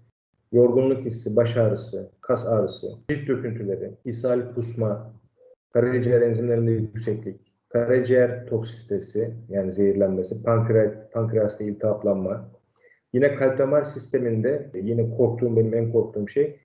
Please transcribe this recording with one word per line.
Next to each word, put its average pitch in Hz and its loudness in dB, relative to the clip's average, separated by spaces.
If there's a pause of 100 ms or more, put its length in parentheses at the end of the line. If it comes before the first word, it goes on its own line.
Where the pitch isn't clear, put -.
(520)
yorgunluk 123 4
hissi, 113 -6
baş 117 2
ağrısı, 98 -2 (120)
kas - -2
ağrısı, 104 -2 (220)
cilt 143 -4
döküntüleri, 113 -4 (140)
ishal, 123 -2
kusma, 110 -4 (600)
karaciğer 120 2
enzimlerinde 117 2
yükseklik, 110 -6 (160)
karaciğer 120 2
toksisitesi - -6 (160)
yani 95 -2
zehirlenmesi, 98 0
pankreas, 113 4 (200)
pankreasta 110 0
iltihaplanma. 101 -2 (640)
Yine 139 4
kalp 131 0
damar 139 2
sisteminde, 123 -2
e, 180 -10
yine 117 -2
korktuğum, 117 2
benim 110 2
en 117 0
korktuğum 107 -2
şey 147 -2